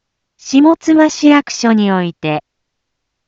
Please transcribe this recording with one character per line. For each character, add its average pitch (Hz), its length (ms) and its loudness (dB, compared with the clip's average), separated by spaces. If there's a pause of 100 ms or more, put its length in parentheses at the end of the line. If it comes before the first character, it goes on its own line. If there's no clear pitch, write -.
(380)
下 302 380 2
妻 311 340 0
市 - 180 -2
役 294 240 2
所 233 200 -2
に 208 220 0
お 185 100 -2
い 170 100 -6
て、 151 300 -6 (840)